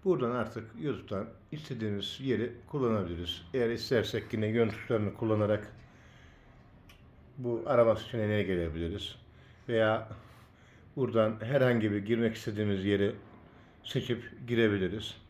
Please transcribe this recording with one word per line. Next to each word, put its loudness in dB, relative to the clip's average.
Buradan 2
artık -4
YouTube'dan -4
istediğimiz -6
yeri -2
kullanabiliriz. -2
Eğer 2
istersek 0
yine 0
yön 4
tuşlarını -2
kullanarak 0
bu -4
arama 6
seçeneğine 0
gelebiliriz. -2
Veya 2
buradan 2
herhangi 4
bir 2
girmek 0
istediğimiz -2
yeri 2
seçip -6
girebiliriz. 2